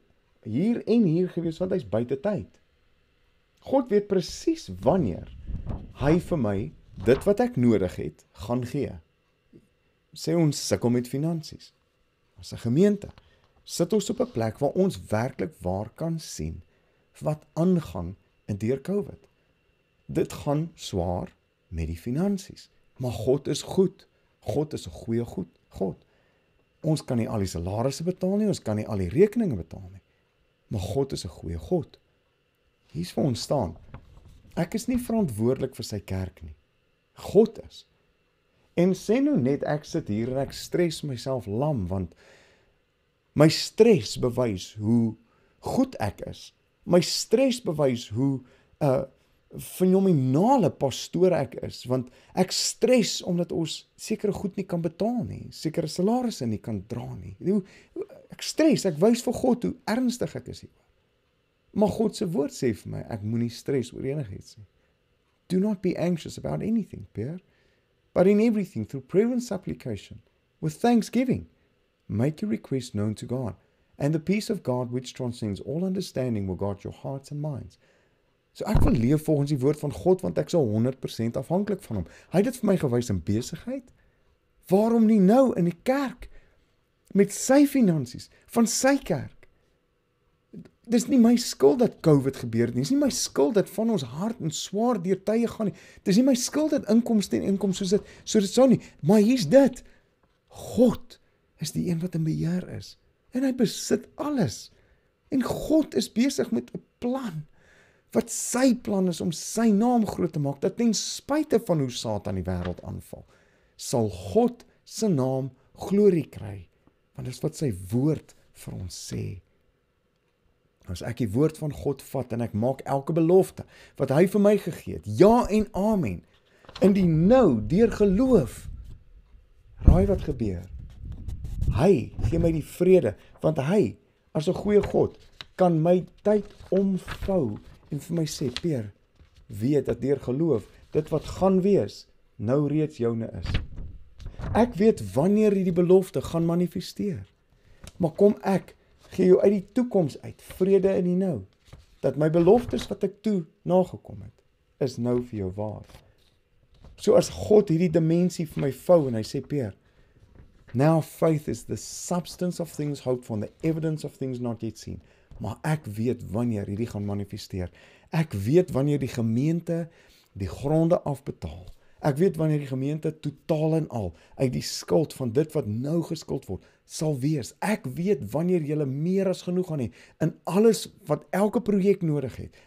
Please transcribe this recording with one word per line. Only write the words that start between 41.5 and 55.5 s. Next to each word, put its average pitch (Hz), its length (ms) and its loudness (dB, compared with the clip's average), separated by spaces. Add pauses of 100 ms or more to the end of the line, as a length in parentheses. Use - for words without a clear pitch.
want 92 280 -4 (1200)
my 151 140 8
stres 202 680 4
bewys 120 560 -2
hoe 110 420 2 (440)
goed - 400 -2
ek - 220 -4
is. - 320 -14 (320)
My 175 160 4
stres 247 600 0
bewys 143 480 -2
hoe, 131 320 -2 (400)
uh, 139 220 2 (540)
fenominale 185 1120 4
pastoor 170 640 0
ek 147 220 -2 (100)
is, - 240 -12
want 127 220 -2 (260)
ek 185 160 2
stres - 720 2
omdat 175 300 -2
ons 156 240 -4 (180)
sekere - 380 -4
goed - 240 -6
nie 185 100 -6
kan 175 140 -4
betaal 196 420 -2
nie, 101 300 -10